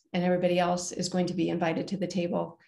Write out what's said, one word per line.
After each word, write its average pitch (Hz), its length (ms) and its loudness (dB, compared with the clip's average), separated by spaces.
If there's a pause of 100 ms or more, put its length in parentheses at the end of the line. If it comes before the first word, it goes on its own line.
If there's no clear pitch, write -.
(140)
and 175 100 2
everybody 180 360 4
else 180 320 0
is 190 160 -4
going 180 200 0
to 175 60 -4
be 170 160 0
invited 170 400 0
to 185 80 -4
the 180 100 -2
table 175 600 -2